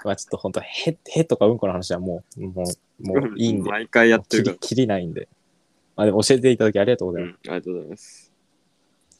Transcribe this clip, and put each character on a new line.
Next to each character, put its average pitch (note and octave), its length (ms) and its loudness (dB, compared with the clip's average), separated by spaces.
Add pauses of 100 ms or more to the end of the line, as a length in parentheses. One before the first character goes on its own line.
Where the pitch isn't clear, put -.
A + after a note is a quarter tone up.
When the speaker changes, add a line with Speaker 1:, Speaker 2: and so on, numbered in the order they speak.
Speaker 1:
ま G2+ 80 -2
あ、 G2 40 -6
ち - 100 -12
ょ - 20 -20
っ - 20 -20
と - 80 -6
本 G2 140 -6
当、 F#2 80 -6
へ、 - 460 -6
へ D#3+ 180 0
と B2 120 0
か G2+ 100 4
う A2+ 60 6
ん A#2 60 -2
こ - 80 -2
の F#2 60 0
話 F2+ 200 -4
は F2 80 -4
も F2+ 240 -6 (140)
う、 G2+ 80 -8
も F#2 180 -6 (360)
う、 - 60 -10
も G2 80 0
う C3 220 0
い A2+ 140 0
い - 20 0
ん G2+ 100 -2
で。 G2 80 -4
Speaker 2:
毎 A2 180 -6
回 A#2 200 6
や A2+ 100 6
っ - 80 -14
て A2+ 120 0
る G#2 60 4
か G2 80 0
ら。 F2 40 -12
Speaker 1:
き - 40 -20
り、 - 80 -10
き A#2 80 -4
り B2+ 100 2
な G2+ 120 0
い F2 80 -6
ん D#2+ 60 -8
で。 - 160 -12 (680)
あ、 G#2 80 2
で G#2+ 80 4
も G#2 100 4
教 C3 140 4
え B2 40 2
て B2+ 100 6
い A#2+ 60 4
た A2 80 2
だ G#2+ 80 4
き G2+ 60 0
あ G2+ 60 4
り B2 80 4
が A#2+ 40 0
と - 80 -4
う F#2 40 -2
ご F2 60 -4
ざ E2+ 60 -4
い F2+ 40 -4
ま F2 80 -10
す。 - 120 -20
Speaker 2:
う - 40 -14
ん、 - 20 -8
あ F2 40 -6
り F2+ 60 -4
が - 40 -10
と F2+ 60 -8
う F2+ 40 -6
ご F2 60 -8
ざ D#2 60 -14
い D2+ 40 -14
ま G2 60 -14
す。 - 360 -20 (880)